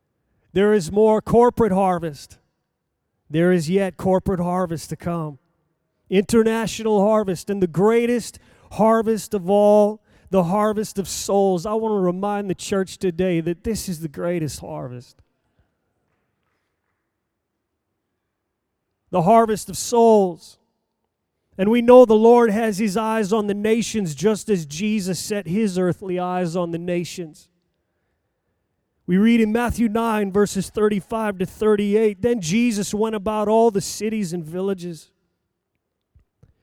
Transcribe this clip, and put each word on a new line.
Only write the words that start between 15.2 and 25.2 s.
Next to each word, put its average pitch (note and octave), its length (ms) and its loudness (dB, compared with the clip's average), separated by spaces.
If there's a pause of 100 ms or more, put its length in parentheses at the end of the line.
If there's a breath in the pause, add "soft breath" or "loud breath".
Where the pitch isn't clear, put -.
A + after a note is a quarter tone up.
The F3+ 140 0
harvest G#3+ 460 2
of F3+ 80 -12
souls. A3 800 2 (1000)
And F#3+ 120 0
we A#3+ 120 2
know B3 220 10
the A3 120 4
Lord A#3 340 6
has G#3+ 300 -2
his G#3 180 -2
eyes A3 340 -2
on G#3+ 160 -2
the G3+ 60 0
nations, G#3 600 -2
just F#3+ 360 -2
as F3+ 160 -2
Jesus F#3 540 -4
set G3+ 280 -8